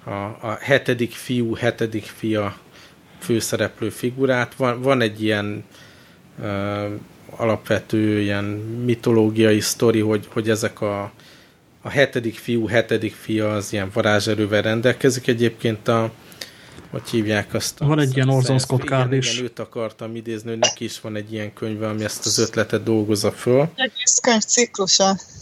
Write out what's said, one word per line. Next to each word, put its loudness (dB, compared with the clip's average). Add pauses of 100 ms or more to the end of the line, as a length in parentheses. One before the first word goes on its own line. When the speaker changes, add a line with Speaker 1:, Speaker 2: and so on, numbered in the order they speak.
Speaker 1:
a, -10 (300)
a -6
hetedik 0
fiú, -2
hetedik -2
fia -4 (640)
főszereplő -2
figurát. 0
Van, 0
van 4
egy 0
ilyen, -2 (800)
ö, -4 (520)
alapvető 0
ilyen 0 (400)
mitológiai 4
sztori, 2
hogy, 0
hogy -2
ezek -2
a, -4 (800)
a -10
hetedik 0
fiú, 0
hetedik 0
fia -2
az -4
ilyen -2
varázserővel 2
rendelkezik. 2
Egyébként 0
a, 2 (800)
hogy -10
hívják 0
azt -6
a 0
Speaker 2:
Van 2
egy 2
ilyen 4
Orson 4
Speaker 1:
science 2
Speaker 2:
Scott 0
Speaker 1:
fiction, 0
Speaker 2:
Card 0
Speaker 1:
igen, 2
Speaker 2:
is. -2
Speaker 1:
igen, -4
őt -10
akartam -8
idézni, -8
hogy -6
neki -2
is -8
van -8
egy -8
ilyen -6
könyve, -6
ami -4
ezt -6
az 0
ötletet 0
dolgozza 2
föl. 2
Speaker 3:
Egész -2
könyvciklusa. 2 (260)